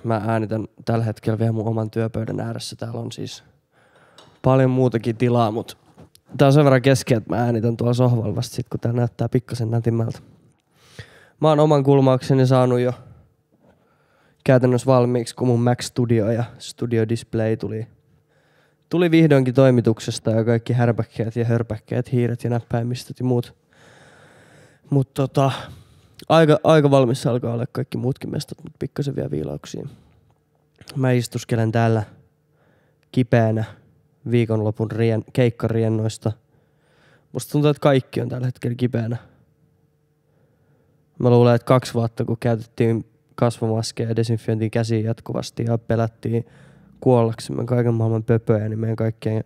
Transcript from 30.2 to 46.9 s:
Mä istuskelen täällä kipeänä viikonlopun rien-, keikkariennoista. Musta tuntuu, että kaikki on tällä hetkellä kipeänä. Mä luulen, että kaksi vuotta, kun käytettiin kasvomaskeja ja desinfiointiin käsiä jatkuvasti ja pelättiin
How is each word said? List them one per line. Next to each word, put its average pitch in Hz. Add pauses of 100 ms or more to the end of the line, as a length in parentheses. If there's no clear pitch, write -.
Mä 131
istuskelen 113
täällä 113 (1080)
kipeänä 113 (680)
viikonlopun 110
rien-, 110
keikkariennoista. 113 (1000)
Musta -
tuntuu, 147
että 147
kaikki 135
on 117
tällä 123
hetkellä 123
kipeänä. 120 (2000)
Mä 123
luulen, 120
että 117
kaksi -
vuotta, 117
kun 113
käytettiin 113 (300)
kasvomaskeja 113
ja 113
desinfiointiin 113
käsiä 113
jatkuvasti 117
ja 117
pelättiin 113 (540)